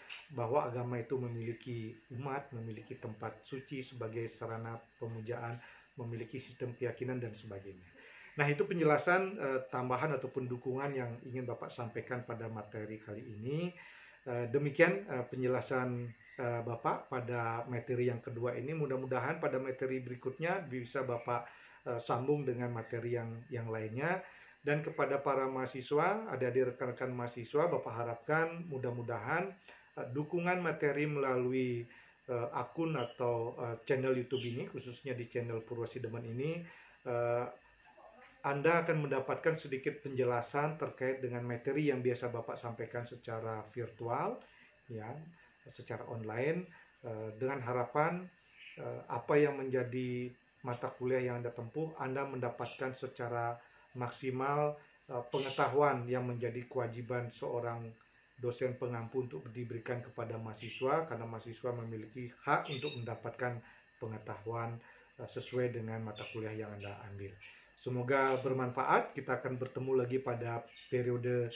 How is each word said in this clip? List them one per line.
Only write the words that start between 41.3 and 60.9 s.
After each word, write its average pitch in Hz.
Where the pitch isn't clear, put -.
materi 135
yang 127
biasa 123
Bapak 117
sampaikan 117
secara 113
virtual, 127
ya, 113
secara 117
online, 117
eh, 110
dengan 131
harapan, 139
eh, 123
apa 135
yang 147
menjadi 123
mata 127
kuliah 127
yang 123
Anda 120
tempuh, 151
Anda 131
mendapatkan 127
secara 120
maksimal, 135
eh, 123
pengetahuan 135
yang 123
menjadi 120
kewajiban 120
seorang 117
dosen 123
pengampu 120
untuk -
diberikan 117
kepada 113
mahasiswa, 117